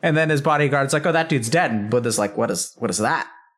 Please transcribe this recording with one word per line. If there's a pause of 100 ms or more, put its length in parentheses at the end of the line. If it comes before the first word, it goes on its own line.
And
then
his
bodyguard's
like,
"Oh,
that
dude's
dead."
And
Buddha's
like,
"What
is,
what
is
that?" (280)